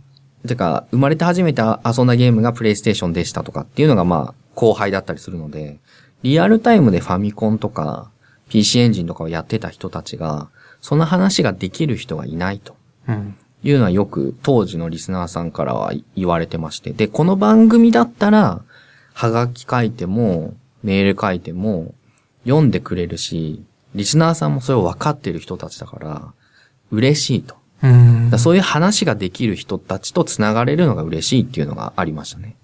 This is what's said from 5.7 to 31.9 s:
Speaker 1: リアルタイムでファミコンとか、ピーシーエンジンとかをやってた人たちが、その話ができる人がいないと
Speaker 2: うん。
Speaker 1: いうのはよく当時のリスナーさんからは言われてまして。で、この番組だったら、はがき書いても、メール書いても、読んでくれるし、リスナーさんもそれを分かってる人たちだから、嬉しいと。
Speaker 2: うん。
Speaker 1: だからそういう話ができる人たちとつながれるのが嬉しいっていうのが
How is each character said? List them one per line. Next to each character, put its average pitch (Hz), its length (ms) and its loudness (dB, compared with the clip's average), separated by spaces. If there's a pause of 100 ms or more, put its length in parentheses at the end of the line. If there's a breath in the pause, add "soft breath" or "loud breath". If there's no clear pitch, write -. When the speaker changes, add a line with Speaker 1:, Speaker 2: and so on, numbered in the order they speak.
Speaker 1:
リ 135 180 2
ア 185 80 4
ル 220 120 4
タ 233 160 4
イ 190 60 6
ム 117 100 6
で 85 80 2
フ - 80 -6
ァ 90 100 0
ミ 104 140 -2
コ 107 180 -4
ン 107 100 0
と 101 100 -4
か、 - 400 -8 (400 soft breath)
ピ 110 100 0
ー 107 40 4
シ 120 160 2
ー - 20 4
エ 120 80 6
ン 107 40 2
ジ 90 100 -4
ン 82 40 -4
と 85 80 -10
か - 80 -10
を 80 60 -8
や 82 120 -6
っ - 40 -12
て 113 120 -4
た 82 120 -10
人 - 200 -14
た 82 140 -10
ち - 140 -14
が、 76 320 -6 (320 soft breath)
そ - 160 -2
の 165 80 2
話 180 380 2
が 101 100 0
で 92 160 -6
き 160 180 -4
る 113 80 -2
人 - 220 -8
が 76 80 -10
い 78 100 -10
な 90 160 -4
い 104 80 -8
と - 160 -20 (320)
Speaker 2:
う 120 60 -4
ん。 101 220 -8 (280)
Speaker 1:
い 143 80 0
う 143 60 4
の 117 80 4
は 92 40 2
よ 98 160 2
く 69 380 -6
当 120 220 2
時 87 120 -8
の 82 120 -6
リ 82 100 -10
ス - 120 -10
ナ 90 140 -4
ー - 40 -6
さ 85 140 -8
ん 82 80 -8
か - 120 -6
ら 62 120 -4
は 50 180 -4 (220)
言 92 120 -4
わ 85 120 0
れ 82 80 -4
て 82 100 -8
ま 80 140 -8
し - 100 -14
て。 90 100 -10
で、 107 160 -2
こ - 160 -2
の 190 140 2
番 220 320 6
組 233 220 6
だ 233 100 4
っ 233 100 -2
た 208 200 0
ら、 165 300 4 (520 soft breath)
は 117 160 -2
が 117 180 2
き - 220 -12
書 123 120 2
い 110 100 0
て 87 160 -8
も、 95 480 -2 (260)
メ 98 200 0
ー 98 120 4
ル 98 60 -8
書 101 120 -2
い 90 100 -4
て 82 120 -12
も、 90 400 -4 (520 soft breath)
読 147 200 4
ん 113 60 4
で 90 80 -2
く - 160 -8
れ 87 100 -2
る 82 120 -8
し、 78 460 -8 (320)
リ 104 100 -4
ス 143 120 0
ナ 160 140 4
ー 165 40 -2
さ 156 120 -4
ん 147 80 -2
も 131 60 -6
そ 131 100 -4
れ 127 60 2
を 98 60 4
分 85 140 -4
か - 140 -2
っ 143 60 -6
て 95 140 -8
る 82 80 -8
人 90 180 -12
た 85 120 -14
ち - 80 -18
だ - 100 -16
か - 120 -20
ら、 - 340 -12 (580 soft breath)
嬉 131 300 2
し 135 160 -2
い - 60 -4
と。 - 120 -20 (280)
Speaker 2:
う 139 40 4
ん。 120 380 8
Speaker 1:
だ 120 60 2
か 110 60 2
ら - 20 2
そ 165 140 4
う - 20 6
い 196 40 6
う - 20 6
話 185 420 0
が 131 120 0
で 95 140 -4
き 123 160 -6
る 101 100 -2
人 92 220 -8
た 95 220 -8
ち - 140 -12
と 170 100 2
つ - 160 -4
な 107 140 0
が 113 100 0
れ 139 140 0
る 175 80 2
の 113 100 2
が 80 80 -6
嬉 82 240 -6
し 131 140 2
い - 20 0
っ - 20 -6
て - 140 -8
い 76 40 -2
う - 40 -4
の - 80 -8
が - 220 -10